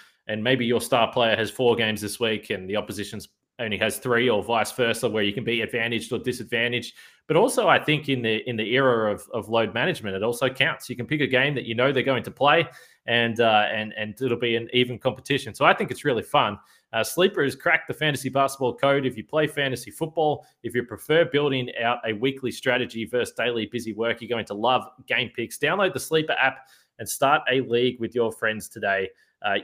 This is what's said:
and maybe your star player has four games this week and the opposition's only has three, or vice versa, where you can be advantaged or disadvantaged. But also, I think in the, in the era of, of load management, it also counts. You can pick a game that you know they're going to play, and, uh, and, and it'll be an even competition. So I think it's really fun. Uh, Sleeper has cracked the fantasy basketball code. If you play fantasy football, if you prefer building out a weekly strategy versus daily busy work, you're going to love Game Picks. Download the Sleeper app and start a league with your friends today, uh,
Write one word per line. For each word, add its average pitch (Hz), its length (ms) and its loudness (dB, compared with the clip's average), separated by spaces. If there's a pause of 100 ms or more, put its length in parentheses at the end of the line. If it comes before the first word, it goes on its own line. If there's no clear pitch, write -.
(280)
and 107 160 -4
maybe 123 220 2
your 117 160 2
star 117 280 2
player 113 280 2
has 107 120 0
four 120 280 2
games 107 240 0
this 104 180 -6
week 110 300 -2
and 92 200 -6
the 101 60 -2
opposition's 104 540 -6 (300)
only 107 180 -4
has 107 200 0
three, 120 320 2
or 104 140 2
vice 110 300 0
versa, 117 340 0
where 107 160 0
you 101 80 0
can 101 140 -6
be 117 160 -2
advantaged 113 500 -4
or 113 80 -2
disadvantaged. 120 720 -4 (340)
But 156 100 2
also, 233 320 4
I 131 100 8
think 151 300 0
in 127 120 0
the, 110 280 -2
in 117 80 -4
the 110 180 -2
era 117 380 4
of, 95 200 -10
of 104 140 -6
load 110 260 2
management, 117 440 -2
it 98 60 -4
also 120 260 0
counts. 139 400 -2
You 123 80 -8
can 117 100 -8
pick 151 140 -2
a 131 60 0
game 131 280 2
that 117 80 -4
you 113 100 -6
know 127 200 2
they're 127 100 2
going 127 200 0
to - 80 -10
play, 156 360 4 (380)
and, 117 340 0
uh, 107 320 6
and, 107 240 -4
and 107 260 -6
it'll 120 160 0
be 117 200 0
an 117 160 -6
even 123 260 2
competition. 123 560 -4
So - 80 -2
I 175 100 8
think 185 160 -4
it's 123 140 -10
really 123 180 0
fun. 107 380 0 (320)
Uh, 113 120 0
Sleeper 180 400 0
has 131 120 0
cracked - 320 0
the 135 60 -6
fantasy 139 360 -2
basketball 135 460 0
code. 139 300 2
If 123 100 -2
you 107 80 -10
play 156 240 0
fantasy 135 420 -4
football, 156 560 -2 (180)
if 117 120 -6
you 120 80 0
prefer 151 400 0
building 135 460 0 (120)
out 120 240 0
a 110 60 -2
weekly 131 400 -2
strategy 117 540 -2
versus 117 300 -2
daily 117 320 -2
busy 113 260 -8
work, 113 280 -2
you're 110 80 -8
going 113 160 -4
to - 80 -10
love 113 320 0 (220)
Game 120 260 -2
Picks. 117 240 -6
Download 185 360 0
the - 60 -4
Sleeper - 380 0
app 131 300 0 (320)
and 113 80 -10
start 147 420 4
a 131 120 2
league 120 400 2
with 113 140 -4
your 113 180 0
friends 107 340 -4
today, 98 420 -2 (340)
uh, 101 200 0